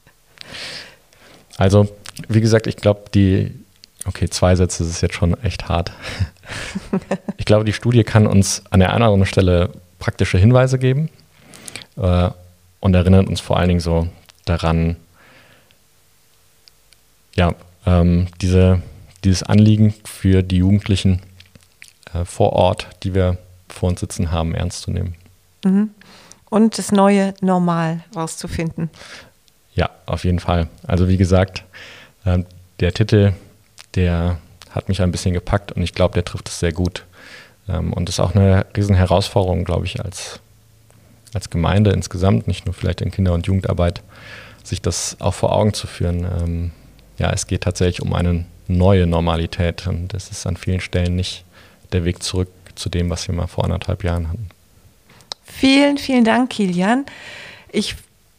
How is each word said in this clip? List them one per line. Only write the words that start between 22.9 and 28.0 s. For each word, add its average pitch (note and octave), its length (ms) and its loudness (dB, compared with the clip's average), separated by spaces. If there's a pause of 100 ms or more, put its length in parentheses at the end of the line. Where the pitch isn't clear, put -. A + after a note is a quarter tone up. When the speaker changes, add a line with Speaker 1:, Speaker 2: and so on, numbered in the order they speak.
Speaker 1:
die F#2 120 -4
wir F2+ 240 2 (300)
vor - 220 -4
uns F2 100 -4
sitzen E2+ 300 -6
haben, E2 240 -2
ernst E2+ 280 -6
zu - 80 -10
nehmen. F2+ 240 -6 (500)
Speaker 2:
Mhm. G3 260 0 (580)
Und A3 300 2
das F#3+ 120 -6
neue G3 500 2
Normal E3+ 600 0 (160)